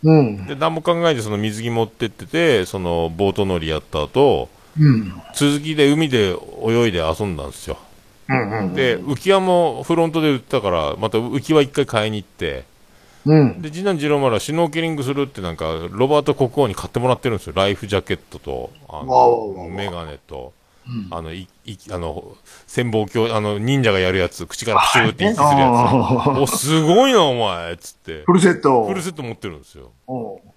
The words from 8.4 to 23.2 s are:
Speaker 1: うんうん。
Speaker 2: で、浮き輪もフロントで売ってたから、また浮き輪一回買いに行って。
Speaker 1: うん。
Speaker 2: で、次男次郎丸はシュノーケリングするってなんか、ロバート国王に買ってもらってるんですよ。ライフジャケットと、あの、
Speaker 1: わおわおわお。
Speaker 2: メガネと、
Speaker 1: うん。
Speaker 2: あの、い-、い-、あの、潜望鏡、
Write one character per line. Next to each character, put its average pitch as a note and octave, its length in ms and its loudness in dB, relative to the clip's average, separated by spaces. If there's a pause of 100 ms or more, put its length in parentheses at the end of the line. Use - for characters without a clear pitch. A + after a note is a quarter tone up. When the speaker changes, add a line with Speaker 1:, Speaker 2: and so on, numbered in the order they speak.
Speaker 1:
う G#3+ 40 -4
ん A3+ 40 -2
う - 100 -2
ん。 E3+ 40 -8
Speaker 2:
で、 B2+ 240 0
浮 B2 200 -4
き F#3 140 -2
輪 G3 80 4
も F3 440 0
フ E3+ 120 0
ロ E3 120 2
ン D#3+ 40 -4
ト E3 100 0
で D#3 100 2
売 C3+ 60 0
っ - 20 -4
て - 120 -14
た C3 100 0
か G2+ 80 0
ら、 D#2 280 0
ま G#2 120 -2
た A2 80 0
浮 A#2+ 240 -2
き - 120 -2
輪 D#3 80 6
一 C3 100 0
回 C#3+ 140 -2
買 G#2+ 220 -2
い A2 40 -4
に G#2+ 60 -6
行 G2 80 -10
っ - 20 -20
て。 C#2+ 360 -8 (600)
Speaker 1:
う D3+ 100 6
ん。 C#3+ 260 4
Speaker 2:
で、 D#3 80 -10
次 E3 140 -10
男 G3 160 0
次 D3 80 -2
郎 D3 120 2
丸 C3 140 2
は G#2+ 60 0
シ - 120 -8
ュ D#3 40 -4
ノ E3 140 0
ー - 20 -16
ケ D#3+ 100 -4
リ E3 80 -2
ン D#3+ 60 -6
グ C#3+ 80 -6
す C3 100 -4
る C#3 100 -2
っ C3+ 40 -4
て C3+ 140 -14
な F2 100 -6
ん D#2+ 60 -10
か、 D#2+ 80 -6 (260)
ロ A2 160 2
バ D3 120 4
ー - 40 -2
ト C#3+ 100 0
国 B2+ 220 0
王 C#3 120 2
に G2 80 -4
買 - 120 -10
っ - 20 -10
て - 100 -4
も B2 80 0
ら B2+ 80 4
っ - 40 -14
て B2+ 100 -2
る A2+ 60 -2
ん - 20 -4
で - 60 -8
す - 40 -12
よ。 E2+ 80 -12
ラ F#2+ 120 2
イ G2+ 80 0
フ G2+ 100 -12
ジ G2+ 100 -4
ャ F#2+ 60 2
ケ F#2+ 140 -4
ッ - 20 -12
ト - 220 -18
と、 B1+ 320 -10 (180)
あ D2 140 -12
の、 C3 60 -12
Speaker 1:
わ B2+ 180 6
お A2+ 260 0
わ - 20 -12
お - 20 -14
わ F2+ 80 -14
お。 E2 40 -14
Speaker 2:
メ G2 220 -8
ガ E2+ 140 -10
ネ D2 200 -14
と、 C2+ 280 -16 (340)
Speaker 1:
う - 20 -18
ん。 A2+ 220 -10
Speaker 2:
あ E2 100 -8
の、 D#2+ 120 -12
い-、 F#2 140 -14 (180)
い-、 G2+ 120 -14 (140)
あ F#2 60 -8
の、 E2 380 -10 (300)
潜 B2 260 -2
望 A2 140 0
鏡、 A2+ 260 -2